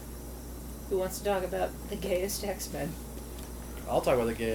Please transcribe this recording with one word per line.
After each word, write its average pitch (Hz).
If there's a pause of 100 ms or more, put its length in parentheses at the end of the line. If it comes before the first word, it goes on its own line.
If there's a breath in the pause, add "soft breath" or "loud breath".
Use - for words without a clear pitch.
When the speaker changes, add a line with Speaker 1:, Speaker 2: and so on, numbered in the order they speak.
(920)
Speaker 1:
Who 196
wants 185
to -
talk 196
about 185 (180)
the 202
gayest 185
X-Men? 156 (960)
Speaker 2:
I'll 127
talk 160
about 117
the 113
gay 113